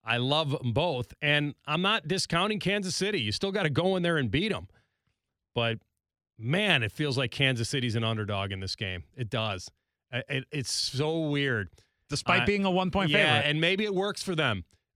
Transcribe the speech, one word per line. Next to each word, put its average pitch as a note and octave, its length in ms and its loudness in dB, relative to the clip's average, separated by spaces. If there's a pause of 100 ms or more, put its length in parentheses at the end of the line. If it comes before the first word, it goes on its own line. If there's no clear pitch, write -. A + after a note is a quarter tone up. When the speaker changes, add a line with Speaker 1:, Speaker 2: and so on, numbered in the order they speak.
Speaker 1:
I A2+ 140 0
love C#3 420 0
'em A#2+ 140 -2
both. C#3 480 -2
And D3 320 2 (140)
I'm D#3 160 0
not G3+ 240 0
discounting F#3 520 0
Kansas F#3+ 360 -2
City. G3 260 -2
You G#2+ 100 -2
still G3 200 -2
gotta F#3+ 180 0
go F3 260 2
in F#3 80 0
there E3+ 140 2
and C3 140 0
beat F#3+ 200 0
'em. F#2+ 160 -8 (840)
But, A2+ 260 0 (580)
man, D3+ 460 2
it G#2 80 -2
feels C#3+ 260 -2
like B2+ 140 -2
Kansas C3 380 2
City's B2 260 -2
an A#2 80 0
underdog G#2 480 -2
in F#2+ 80 -6
this F#2+ 160 -6
game. F#2 280 -6 (120)
It A#2+ 140 -6
does. G#2+ 400 -4 (420)
I, B2 180 -4
it, C3 220 -4
it's D3 200 -4
so D3+ 580 0
weird. C3+ 400 0 (400)
Speaker 2:
Despite D3 340 2
Speaker 1:
I - 20 -4
Speaker 2:
being G3+ 200 2
a F#3+ 60 2
one-point F#3 380 2
Speaker 1:
Yeah, D3+ 260 6
Speaker 2:
favorite. C#3+ 140 2
Speaker 1:
and D3+ 120 2
maybe F#3+ 240 2
it G#3 80 -2
works F#3+ 300 -2
for F#3 120 -2
them. A#2 300 2 (300)